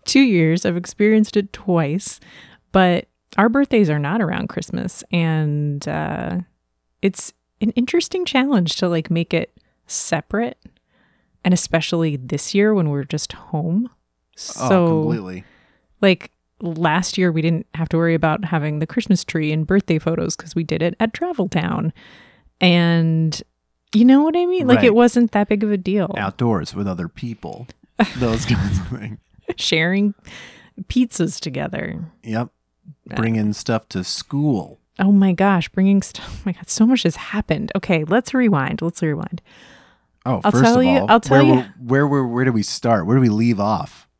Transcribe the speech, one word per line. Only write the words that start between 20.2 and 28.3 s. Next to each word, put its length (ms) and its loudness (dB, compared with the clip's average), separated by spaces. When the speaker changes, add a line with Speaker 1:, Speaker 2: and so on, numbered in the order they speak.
Speaker 1:
'cause 200 -16
we 100 -2
did 160 -4
it 180 -2
at 140 -2
Travel 340 -4
Town. 460 -4
And 840 2
you 120 6
know 160 8
what 140 0
I 100 2
mean? 220 0
Like, 160 6
it 60 6
Speaker 2:
Right. 60 4
Speaker 1:
wasn't 360 4
that 160 0
big 160 0
of 80 -2
a 60 0
deal. 400 -2
Speaker 2:
Outdoors 580 -2
with 120 -4
other 200 -4
people. 600 -12
Those 280 -2